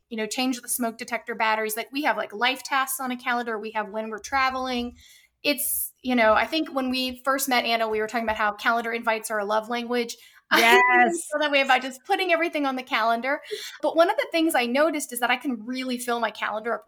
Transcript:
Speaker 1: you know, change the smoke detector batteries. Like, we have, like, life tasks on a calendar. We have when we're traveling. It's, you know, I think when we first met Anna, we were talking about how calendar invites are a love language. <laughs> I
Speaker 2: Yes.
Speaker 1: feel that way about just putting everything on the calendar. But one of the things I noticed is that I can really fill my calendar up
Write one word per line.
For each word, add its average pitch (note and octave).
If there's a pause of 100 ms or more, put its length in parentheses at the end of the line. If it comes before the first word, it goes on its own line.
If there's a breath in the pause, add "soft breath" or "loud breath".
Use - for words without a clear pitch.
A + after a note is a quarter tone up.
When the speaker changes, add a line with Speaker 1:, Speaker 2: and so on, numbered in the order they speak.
Speaker 1:
you A#3+
know, A3
change B3+
the -
smoke A3+
detector A3+
batteries. A3
Like, A3+
we C#4
have, A#3+
like, -
life B3
tasks C4+
on B3+
a B3
calendar. A#3+
We A3
have G#3
when A3
we're A3
traveling. B3+ (460 soft breath)
It's, - (100)
you B3+
know, A3
I A3+
think D#4
when C4
we B3+
first C4+
met A#3+
Anna, A3+
we A3
were G#3+
talking A3+
about G#3+
how G#3
calendar A#3
invites A#3
are G#3+
a G3+
love G#3+
language. A#3+ (160 soft breath)
<laughs> -
I D#4
Speaker 2:
Yes. B3
Speaker 1:
feel D4
that D4
way C#4
about B3+
just C4
putting F#4+
everything D#4+
on C4
the B3+
calendar. A#3+ (400 loud breath)
But D4+
one E4+
of G#4+
the B4
things D#4+
I B3
noticed C#4+
is A#3+
that A#3+
I B3
can B3
really B3+
fill A#3+
my A3
calendar A3
up G3+